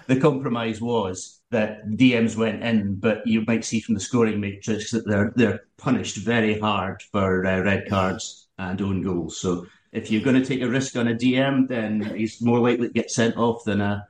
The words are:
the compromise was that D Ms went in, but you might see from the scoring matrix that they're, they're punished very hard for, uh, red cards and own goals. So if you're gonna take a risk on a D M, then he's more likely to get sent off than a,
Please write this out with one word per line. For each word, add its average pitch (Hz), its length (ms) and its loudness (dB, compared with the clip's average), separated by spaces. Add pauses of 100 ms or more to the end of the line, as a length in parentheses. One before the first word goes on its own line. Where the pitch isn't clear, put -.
the 131 120 4
compromise 120 640 0
was 107 580 -4 (120)
that 107 440 -2
D 123 240 6
Ms 110 160 2
went 110 280 -2
in, 104 320 0
but 107 320 -2
you 110 180 2
might 113 180 0
see 113 160 -2
from 110 140 -2
the 98 60 0
scoring 110 400 0
matrix 101 520 -4
that 113 160 -2
they're, 104 280 2
they're 113 300 2 (120)
punished 113 400 -2
very 107 420 0
hard 98 520 -2
for, 95 340 2
uh, 95 160 2
red 95 260 0
cards 95 600 -2 (100)
and 95 240 -6
own 95 220 -2
goals. 87 360 -4
So 87 280 -2 (240)
if - 180 -8
you're 107 140 2
gonna 131 200 4
take 131 200 -2
a 120 60 0
risk 131 260 -2
on 117 140 0
a 117 40 2
D 127 240 2
M, 135 300 4
then 107 340 -2 (140)
he's 110 260 -4
more 120 180 4
likely 120 280 2
to - 60 -10
get - 180 -2
sent 117 260 0
off 113 280 0
than 101 160 0
a, 101 280 -2